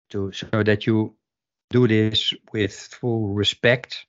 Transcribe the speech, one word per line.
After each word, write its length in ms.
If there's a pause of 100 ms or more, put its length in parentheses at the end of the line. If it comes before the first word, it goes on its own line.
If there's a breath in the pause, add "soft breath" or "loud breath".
(120)
to, 200
so 300
that 240
you 300 (560)
do 160
this 460 (180)
with 220
full 560
respect 800